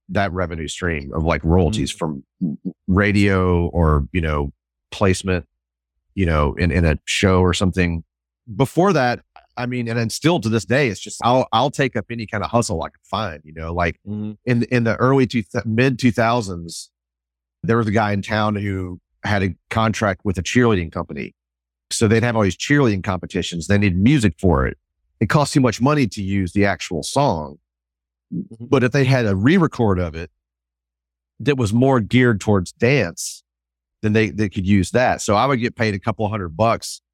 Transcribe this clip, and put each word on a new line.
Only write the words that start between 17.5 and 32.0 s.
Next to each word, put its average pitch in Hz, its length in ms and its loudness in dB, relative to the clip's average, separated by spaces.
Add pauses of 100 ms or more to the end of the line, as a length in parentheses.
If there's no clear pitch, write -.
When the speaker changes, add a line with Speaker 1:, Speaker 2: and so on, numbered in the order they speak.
Speaker 1:
there 113 160 0
was 117 100 0
a 107 40 -2
guy 104 200 2
in 101 120 -2
town 107 320 0
who 95 440 -6 (240)
had 101 200 0
a 92 100 -2 (160)
contract 110 540 0
with 98 160 -2
a 87 40 -6
cheerleading 104 480 2
company. 73 440 -10 (560)
So - 160 2
they'd 110 160 4
have 120 120 0
all 110 80 2
these 95 140 0
cheerleading 120 460 2
competitions. 87 640 -4
They 101 100 4
needed 98 220 2
music 107 400 4
for 76 260 2
it. 58 120 -6 (420)
It 107 80 0
cost 147 260 0
too 147 80 4
much 120 200 0
money 143 260 2
to 101 160 -8
use 95 300 -2
the 101 120 2
actual 87 380 -4
song. 85 540 -2 (760)
Speaker 2:
Mm-hmm. 113 360 -10
Speaker 1:
But 135 140 2
if 123 80 2
they 139 140 2
had 123 200 2
a 98 100 2
re-record 117 640 2
of 85 160 -6
it 82 140 -10 (1080)
that 139 180 0
was 110 160 0
more 127 260 4
geared 117 400 2